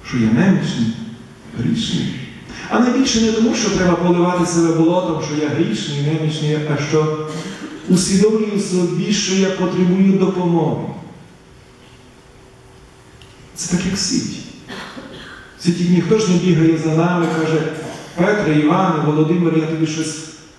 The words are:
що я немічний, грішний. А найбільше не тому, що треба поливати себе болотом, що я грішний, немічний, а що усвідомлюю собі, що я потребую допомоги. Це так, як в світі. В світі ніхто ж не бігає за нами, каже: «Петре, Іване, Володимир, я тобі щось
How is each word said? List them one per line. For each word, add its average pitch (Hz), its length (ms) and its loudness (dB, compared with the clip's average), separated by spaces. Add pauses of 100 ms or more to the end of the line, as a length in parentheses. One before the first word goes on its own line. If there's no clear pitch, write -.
що 123 100 -6
я 110 140 2
немічний, 147 640 2 (640)
грішний. - 560 -2 (540)
А 220 100 0
найбільше 247 420 2
не 220 100 4
тому, 226 240 2
що 196 140 -2
треба 175 240 2
поливати 175 520 2
себе 165 280 2
болотом, 165 500 2
що 151 200 -2
я 139 60 -2
грішний, 147 520 -2
немічний, 151 560 0 (160)
а 143 40 -2 (120)
що 156 380 -2 (640)
усвідомлюю 202 720 2
собі, 180 520 0
що 190 220 -2
я 190 140 2
потребую 185 640 2
допомоги. 170 720 0 (2750)
Це - 220 -2
так, - 80 -2
як 196 100 -2
в - 40 -4
світі. - 400 -2 (1200)
В - 40 -16
світі 175 260 0
ніхто 185 300 4
ж 180 120 2
не 175 60 4
бігає 160 400 4
за 160 180 0
нами, 170 320 2 (120)
каже: 156 340 0 (420)
«Петре, 175 440 2
Іване, 160 460 2
Володимир, 156 520 2
я 156 100 0
тобі 160 200 -2
щось - 320 -6 (400)